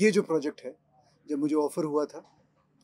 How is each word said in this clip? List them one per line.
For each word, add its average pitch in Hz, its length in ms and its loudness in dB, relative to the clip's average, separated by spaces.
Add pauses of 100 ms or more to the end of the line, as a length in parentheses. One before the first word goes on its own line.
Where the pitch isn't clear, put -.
ये 214 100 6
जो 196 120 4
project 156 420 -2
है, 127 120 -14 (520)
जब 147 100 -4
मुझे 147 160 0
offer 151 300 0
हुआ 147 200 0
था, 147 200 -10 (600)